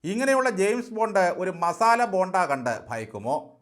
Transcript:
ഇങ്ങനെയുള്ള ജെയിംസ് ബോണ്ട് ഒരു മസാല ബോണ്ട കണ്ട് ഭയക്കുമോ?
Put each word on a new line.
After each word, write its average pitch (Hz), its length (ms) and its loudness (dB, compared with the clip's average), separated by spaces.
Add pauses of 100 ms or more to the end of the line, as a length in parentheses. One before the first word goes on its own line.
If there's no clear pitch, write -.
(120)
ഇങ്ങനെയുള്ള 262 360 2 (100)
ജെയിംസ് 226 380 0
ബോണ്ട് 202 280 2 (160)
ഒരു 185 120 -4 (100)
മസാല 226 380 4 (120)
ബോണ്ട 185 240 0 (140)
കണ്ട് 123 240 -2 (140)
ഭയക്കുമോ? 110 480 -6 (240)